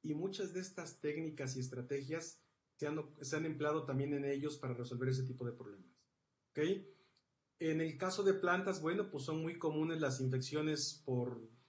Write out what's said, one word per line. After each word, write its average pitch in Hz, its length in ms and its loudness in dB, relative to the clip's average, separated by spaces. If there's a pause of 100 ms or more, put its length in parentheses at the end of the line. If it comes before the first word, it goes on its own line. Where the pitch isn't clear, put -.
y 156 100 0
muchas 180 400 -2
de 185 80 -2
estas - 400 -8
técnicas 151 540 -2
y 131 40 -2
estrategias 135 800 -4 (380)
se 151 100 -2
han, 151 160 -2 (180)
se 147 140 -2
han 160 100 2
empleado 151 400 2
también 139 280 2
en 139 120 0
ellos 139 320 0
para 123 180 -4
resolver 123 340 -2
ese 131 140 2
tipo 127 200 -4
de 120 100 -2
problemas. 101 380 -14 (600)
¿Ok? - 80 -4 (1000)
En 160 220 4
el 160 160 0
caso 190 260 0
de 190 120 8
plantas, 185 460 2
bueno, 185 280 2
pues 135 140 -4
son 160 180 0
muy 165 160 -2
comunes 160 440 2
las 131 200 2
infecciones 147 840 0
por 123 420 0 (220)